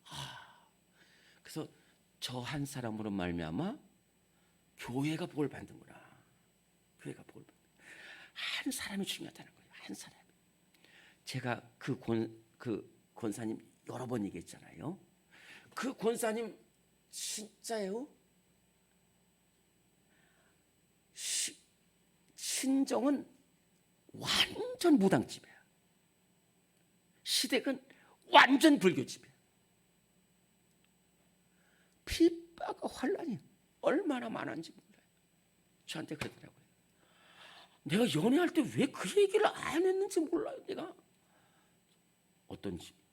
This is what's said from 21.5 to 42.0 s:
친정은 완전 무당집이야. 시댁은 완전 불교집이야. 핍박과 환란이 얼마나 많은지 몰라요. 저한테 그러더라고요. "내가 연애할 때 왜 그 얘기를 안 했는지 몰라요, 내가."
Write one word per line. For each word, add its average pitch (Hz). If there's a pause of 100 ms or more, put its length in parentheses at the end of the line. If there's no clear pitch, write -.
친정은 262 (840)
완전 349
무당집이야. - (1700)
시댁은 - (460)
완전 285
불교집이야. 156 (2750)
핍박과 -
환란이 262 (420)
얼마나 262
많은지 -
몰라요. - (840)
저한테 -
그러더라고요. - (1300)
"내가 185
연애할 311
때 330
왜 214
그 - (120)
얘기를 415
안 -
했는지 381
몰라요, 330
내가." 339 (1500)